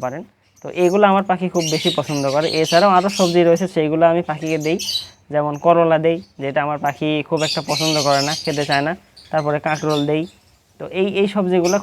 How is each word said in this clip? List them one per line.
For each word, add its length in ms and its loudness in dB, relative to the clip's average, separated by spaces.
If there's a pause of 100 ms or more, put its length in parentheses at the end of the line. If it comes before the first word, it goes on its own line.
পারেন। 200 -8 (380)
তো 60 -16 (160)
এইগুলো 280 4
আমার 200 2
পাখি 240 -2
খুব 180 0
বেশি 240 0
পছন্দ 260 -2 (120)
করে। 120 2 (140)
এছাড়াও 360 4
আরও 200 2
সবজি 260 4
রয়েছে 320 4
সেইগুলো 360 2
আমি 180 0
পাখিকে 280 -4 (100)
দেই, 100 0 (560)
যেমন 200 0 (120)
করলা 400 4
দেই, 120 2 (260)
যেটা 220 -2
আমার 200 -4
পাখি 240 -2 (200)
খুব 180 0
একটা 220 -4
পছন্দ 260 0 (120)
করে 200 2
না, 60 -4 (100)
খেতে 260 -4
চায় 180 0
না। 60 -4 (380)
তারপরে 260 -2 (100)
কাঁকরোল 420 -2
দেই। 140 -2 (560)
তো 60 -12 (140)
এই, 80 0 (140)
এই 140 2
সবজিগুলো 480 0